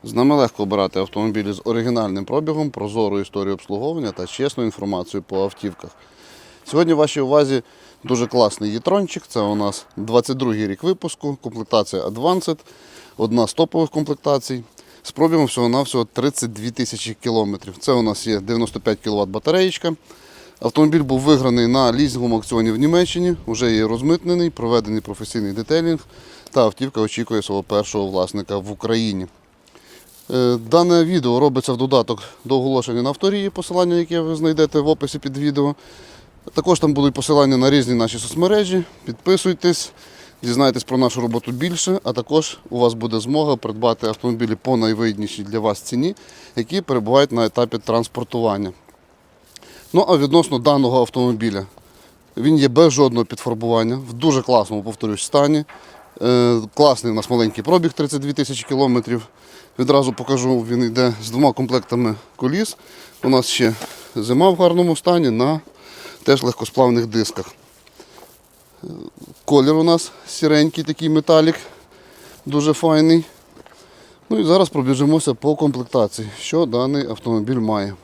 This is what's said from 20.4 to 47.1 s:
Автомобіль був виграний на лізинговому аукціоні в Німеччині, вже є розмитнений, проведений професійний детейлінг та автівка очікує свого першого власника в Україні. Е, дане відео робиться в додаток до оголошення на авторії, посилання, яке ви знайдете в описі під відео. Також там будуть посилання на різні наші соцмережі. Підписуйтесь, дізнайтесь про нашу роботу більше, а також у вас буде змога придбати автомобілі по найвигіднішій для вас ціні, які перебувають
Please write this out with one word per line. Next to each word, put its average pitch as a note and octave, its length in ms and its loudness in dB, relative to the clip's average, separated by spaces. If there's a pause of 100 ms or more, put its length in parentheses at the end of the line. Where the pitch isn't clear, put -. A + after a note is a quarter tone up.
Автомобіль D3+ 420 2
був C3 160 0
виграний C3 480 4
на B2 260 4
лізинговому B2 420 0
аукціоні A2+ 360 0
в A2 60 -2
Німеччині, F3 580 2 (120)
вже A#2 240 0
є A2 160 2
розмитнений, E3 600 0
проведений A2+ 520 -2
професійний G#2 520 -6
детейлінг D#3 460 -2 (520)
та C3 120 4
автівка A2+ 380 -2
очікує A2 400 -2
свого G2 220 -4
першого G#2 440 -2
власника F#2+ 500 -4
в G2 140 -8
Україні. G#2+ 560 -4 (1040)
Е, B2 260 2 (140)
дане E3+ 320 4
відео C3 360 0
робиться C3+ 340 0
в A#2+ 40 -4
додаток A#2+ 460 0 (220)
до C3 140 0
оголошення B2+ 420 -2
на B2+ 80 -2
авторії, G3 400 -2
посилання, F3+ 460 -2
яке E3+ 240 0
ви D#3+ 160 -2
знайдете D#3 440 2
в C#3+ 80 0
описі D3+ 320 -2
під C3+ 180 -8
відео. C#3+ 380 0 (800)
Також E3 260 0
там D3+ 140 2
будуть C#3 200 2
посилання C#3 440 2
на B2+ 120 4
різні C3 240 2
наші A#2 260 -2
соцмережі. F#3 640 0 (220)
Підписуйтесь, F3 840 0 (520)
дізнайтесь B2 400 2
про C3 140 -4
нашу B2+ 240 2
роботу A#2 300 -4
більше, E3+ 520 -4
а B2 100 -4
також D3 440 -2 (120)
у A#2+ 100 -6
вас A#2+ 140 4
буде A2+ 260 -4
змога C#3+ 360 0
придбати A2+ 520 -2
автомобілі A2+ 480 -4
по B2+ 220 -2
найвигіднішій A2 640 -2
для G#2 160 -6
вас G#2+ 220 -2
ціні, D3 340 -4 (400)
які C#3 260 -4
перебувають C3 500 2